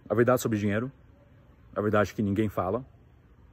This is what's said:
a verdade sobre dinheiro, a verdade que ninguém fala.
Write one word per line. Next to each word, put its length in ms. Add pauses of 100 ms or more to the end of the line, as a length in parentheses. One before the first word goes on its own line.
a 40
verdade 280
sobre 160
dinheiro, 340 (840)
a 60
verdade 320
que 80
ninguém 280
fala. 360 (680)